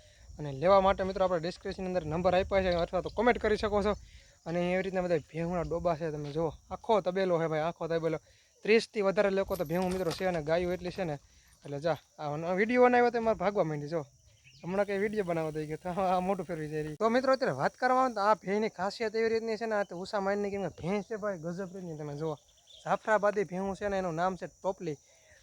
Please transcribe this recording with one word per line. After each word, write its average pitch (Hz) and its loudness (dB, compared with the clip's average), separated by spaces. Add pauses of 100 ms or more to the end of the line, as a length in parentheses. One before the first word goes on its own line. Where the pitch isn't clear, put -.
(380)
અને 147 -8
લેવા 175 6
માટે 190 4
મિત્રો 190 0
આપણે 180 2
ડિસ્ક્રિપ્શન 185 -6
અંદર 180 -2
નંબર 175 2
આપ્યા 196 2
છે 190 2
અથવા 175 0
તો 156 -4
કોમેન્ટ 226 2
કરી 214 0
શકો 202 0
છો. 208 2 (520)
અને 170 -2 (140)
એવી 185 0
રીતના 185 -2
બધા 175 0
ભેહુંના 170 -2
ડોબા 170 0
છે, 156 -6
તમે 147 -8
જુઓ, 156 -2 (200)
આખો 196 2
તબેલો 180 2
છે 165 0
ભાઈ, 156 0
આખો 170 -4
તબેલો. 160 0 (480)
ત્રીસથી 214 2
વધારે 196 4
લોકો 190 0
તો 180 -2
ભેહું 180 0
મિત્રો 185 -2
છે 185 -4
અને 175 -2
ગાયો 175 0
એટલી 180 -6
છે 196 -6
ને, 156 -2 (500)
એટલે 143 -8
જા, 151 0 (220)
આ 156 -4
વીડિયો 226 4
બનાવ્યો 240 6
તો 233 -2
મારે 220 2
ભાગવા 196 2
માંડી, 151 -2
જો. 160 -2 (640)
હમણાં 190 0
કંઈ 196 -4
વીડિયો 208 -2
બનાવવા 165 -2
દઈ 151 -6
ગયો, 156 -6
તો 180 -8
આ 185 0
મોટું 185 -2
ફેરવી 156 -6
જાય 151 -4
રહી. 151 -8
તો 220 2
મિત્રો, 262 4
અત્યારે 240 0
વાત 165 0
કરવામાં 254 4
આવે 247 0
તો 208 -2
આ 208 6
ભેંસની 208 -2
ખાસિયત 202 -4
એવી 226 2
રીતની 226 -2
છે 226 -6
ને, 220 -2
આ 202 2
તો 196 -8
ઉષા 190 -4
માઇન્ડની, 202 0
કેમ 202 -4
કે 143 -4 (100)
ભેંસ 190 -2
છે 226 -8
ભાઈ 196 -4
ગજબ 175 -6
રીતની, 180 -10
તમે 147 -8
જુઓ. 151 -4 (480)
જાફરાબાદી 202 2
ભેહું 185 -4
છે 208 -6
ને, 196 -2
એનું 180 -2
નામ 180 0
છે 175 -10
ટોપલી. 180 -6 (460)